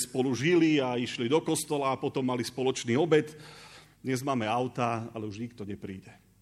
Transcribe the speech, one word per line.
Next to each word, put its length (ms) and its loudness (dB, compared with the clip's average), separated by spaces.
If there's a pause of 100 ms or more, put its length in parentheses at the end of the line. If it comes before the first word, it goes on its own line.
spolu 320 0
žili 480 4
a 160 0
išli 320 -2
do 160 4
kostola 480 0
a 60 -4
potom 260 -2
mali 160 0
spoločný 560 0
obed. 320 4 (720)
Dnes 240 -2
máme 240 0
auta, 640 -2
ale 160 -8
už 80 -10
nikto 240 -10
nepríde. 480 -10 (320)